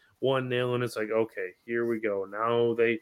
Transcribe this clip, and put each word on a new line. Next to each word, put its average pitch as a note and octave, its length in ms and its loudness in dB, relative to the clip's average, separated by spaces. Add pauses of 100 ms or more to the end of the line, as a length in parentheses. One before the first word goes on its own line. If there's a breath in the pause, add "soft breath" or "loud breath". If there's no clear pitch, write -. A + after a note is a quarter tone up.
(200)
one B2+ 300 0
nil. B2 260 0
And B2 80 0
it's A#2+ 120 -4
like, A2 160 -4
"Okay, A2 400 -2 (140)
here A#2 200 -2
we A#2 140 0
go." G2+ 260 -2
Now A#2 480 2
they, A2+ 280 2